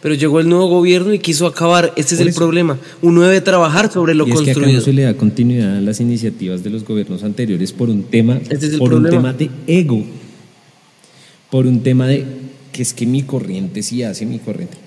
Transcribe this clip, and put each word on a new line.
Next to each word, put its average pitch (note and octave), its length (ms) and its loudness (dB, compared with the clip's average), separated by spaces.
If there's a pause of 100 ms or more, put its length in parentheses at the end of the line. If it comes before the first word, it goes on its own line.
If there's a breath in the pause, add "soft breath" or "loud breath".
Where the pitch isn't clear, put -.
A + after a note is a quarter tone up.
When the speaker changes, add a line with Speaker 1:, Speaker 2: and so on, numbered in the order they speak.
Speaker 1:
pero D3+ 140 -2
llegó D3+ 240 2
el E3 80 2
nuevo F3+ 200 2
gobierno F3+ 460 2
y G3+ 60 -2
quiso E3+ 260 -2
acabar. E3+ 500 2
Este D#3 180 -2
es E3 40 -4
Speaker 2:
Por - 40 2
Speaker 1:
el E3 80 4
Speaker 2:
eso. E3+ 100 -4
Speaker 1:
problema. E3 380 0 (240 loud breath)
Uno E3+ 200 6
debe F#3 180 4
trabajar F#3 520 2
sobre E3 220 0
lo D#3 120 2
Speaker 2:
Y A#2+ 60 0
es C#3 80 2
que C#3+ 100 2
acá C3 40 2
Speaker 1:
construido. C3+ 260 4
Speaker 2:
no - 40 -4
se C#3 80 2
le C3+ 100 4
da A#2 140 2
continuidad A2+ 600 0
a G2+ 40 -2
las G#2 200 -2
iniciativas G#2+ 640 -4
de G#2 60 -8
los A2 140 -8
gobiernos G2+ 380 -6
anteriores G2+ 500 -4
por A#2+ 180 -2
un G2+ 140 0
tema, A#2 360 2 (100)
Speaker 1:
Este C#3+ 160 -4
es D3+ 60 -2
el D#3 60 -2
Speaker 2:
por B2+ 160 2
un A#2+ 80 4
Speaker 1:
problema. B2+ 340 2
Speaker 2:
tema D3+ 140 -2 (160)
de D#3+ 60 0
ego. C#3+ 320 0 (1500 soft breath)
Por C3 160 2
un B2 160 2
tema B2+ 260 2
de C3 160 0 (480)
que B2+ 100 -8
es A#2 100 -6
que A#2+ 140 -4
mi C3+ 160 0
corriente G2 600 -6
sí A#2+ 200 -6
hace G#2+ 240 -6
mi A#2 120 -6
corriente. G2+ 380 -10 (100)